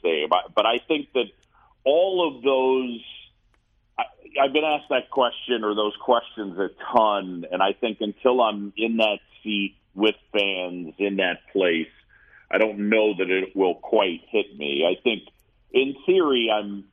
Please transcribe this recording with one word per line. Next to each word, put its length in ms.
same. 320
I, 100
but 100
I 220
think 280
that 100
all 460
of 160
those, 560
I, 60
I've 120
been 100
asked 280
that 200
question 540
or 100
those 260
questions 560
a 120
ton, 540
and 100
I 120
think 280
until 400
I'm 360
in 220
that 200
seat 320
with 220
fans 680
in 180
that 220
place, 380
I 100
don't 320
know 280
that 100
it 280
will 180
quite 540
hit 280
me. 320
I 140
think 220
in 240
theory, 420
I'm 440